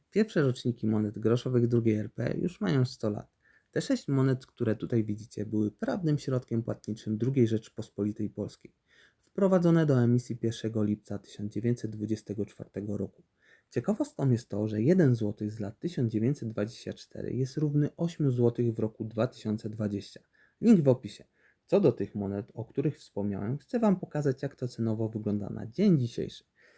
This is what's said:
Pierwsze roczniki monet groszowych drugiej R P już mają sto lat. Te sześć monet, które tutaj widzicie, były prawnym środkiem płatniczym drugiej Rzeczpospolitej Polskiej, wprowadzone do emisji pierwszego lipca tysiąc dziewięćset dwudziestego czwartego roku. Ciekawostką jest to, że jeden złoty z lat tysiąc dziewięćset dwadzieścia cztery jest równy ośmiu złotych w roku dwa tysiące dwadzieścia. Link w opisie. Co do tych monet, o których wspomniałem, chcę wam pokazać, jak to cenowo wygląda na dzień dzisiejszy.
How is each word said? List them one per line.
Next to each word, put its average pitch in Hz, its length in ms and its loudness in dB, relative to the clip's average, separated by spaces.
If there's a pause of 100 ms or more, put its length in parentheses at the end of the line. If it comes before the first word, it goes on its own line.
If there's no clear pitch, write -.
(120)
Pierwsze 208 300 2
roczniki 123 460 0
monet 107 320 0
groszowych 120 480 2
drugiej 113 280 4
R 107 180 -4
P - 240 -4
już - 240 -4
mają 151 240 4
sto - 240 -4
lat. 104 180 -6 (440)
Te 160 100 -2
sześć - 260 -2
monet, 135 380 2
które 110 300 -2
tutaj 117 280 -2
widzicie, 107 420 -6
były 107 260 0
prawnym 160 460 -2
środkiem 123 460 -2
płatniczym 107 540 -6
drugiej 123 300 2
Rzeczpospolitej 107 840 -4
Polskiej, - 440 -10 (500)
wprowadzone 170 640 4
do 131 160 4
emisji 120 360 2
pierwszego 110 460 -2
lipca 104 360 -4
tysiąc - 340 -12
dziewięćset 117 380 -2
dwudziestego 107 540 -6
czwartego 104 520 -10
roku. - 260 -8 (460)
Ciekawostką 151 600 -2
jest 123 200 2
to, 101 180 -2
że 107 140 -2
jeden 147 340 6
złoty 107 340 -4
z 110 100 -12
lat 101 200 -8
tysiąc 143 320 -2
dziewięćset 113 380 -2
dwadzieścia 104 440 -6
cztery - 400 -10
jest 131 240 -4
równy 147 400 2
ośmiu 165 340 0
złotych 120 420 2
w 110 60 -6
roku 110 260 -4
dwa 110 220 -2
tysiące 107 420 -4
dwadzieścia. 104 520 -6 (400)
Link 208 200 8
w 139 60 4
opisie. - 360 0 (420)
Co 190 140 2
do 165 120 6
tych - 240 -4
monet, 101 380 -4
o 113 120 -10
których - 320 -4
wspomniałem, 101 600 -4
chcę - 220 -4
wam 202 200 4
pokazać, 143 420 -2
jak 135 140 -6
to 127 120 -6
cenowo 110 420 -2
wygląda 104 400 -4
na - 180 -10
dzień 170 320 4
dzisiejszy. - 440 -6 (340)